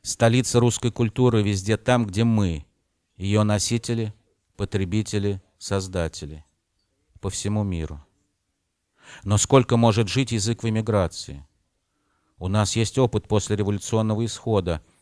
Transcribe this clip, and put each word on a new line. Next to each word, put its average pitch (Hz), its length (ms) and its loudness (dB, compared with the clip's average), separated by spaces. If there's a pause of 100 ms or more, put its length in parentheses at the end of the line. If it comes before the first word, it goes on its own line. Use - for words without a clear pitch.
Столица 120 580 2
русской 117 320 2
культуры 117 520 2
везде 101 340 0
там, 123 280 0
где 101 180 -2
мы — 101 420 0 (520)
ее 101 260 0
носители, 110 680 -2 (420)
потребители, 101 880 -2 (160)
создатели, 85 880 -6 (760)
по 101 80 -6
всему 104 340 -2
миру. 80 400 -6 (1200)
Но 104 140 2
сколько 123 400 4
может 117 300 4
жить 127 240 -2
язык 113 320 -2
в 117 60 0
эмиграции? 104 760 -2 (920)
У 90 120 -6
нас 104 260 0
есть 113 220 0
опыт 120 320 2
после 107 260 0
революционного 104 680 0
исхода. 95 560 -2 (200)